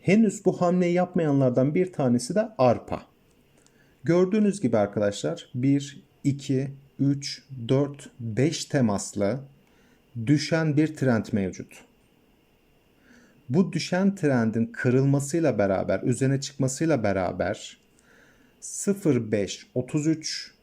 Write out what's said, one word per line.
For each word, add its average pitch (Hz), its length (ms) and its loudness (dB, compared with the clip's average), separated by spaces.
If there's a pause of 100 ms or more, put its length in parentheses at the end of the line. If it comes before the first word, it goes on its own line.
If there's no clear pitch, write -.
Henüz 208 440 2
bu - 160 0
hamleyi 175 340 2
yapmayanlardan 143 800 2
bir 180 180 0
tanesi 123 420 0
de 220 140 0 (100)
Arpa. 120 440 2 (1000)
Gördüğünüz 185 560 2
gibi 113 180 0
arkadaşlar 104 760 -2
bir, 139 480 -2 (220)
iki, 139 460 -2 (280)
üç, 139 440 -2 (260)
dört, 139 420 0 (100)
beş 120 440 -2
temaslı 104 760 0 (840)
düşen 151 500 2
bir 156 200 2
trend 120 360 0
mevcut. - 520 -4 (1600)
Bu 160 240 2
düşen 190 420 0
trendin 113 520 0
kırılmasıyla 139 920 0
beraber, 95 440 0
üzerine 135 380 0
çıkmasıyla 139 640 -2
beraber 92 760 -2 (840)
sıfır 143 720 -2
beş 101 420 -4
otuz 143 320 -2
üç - 560 -4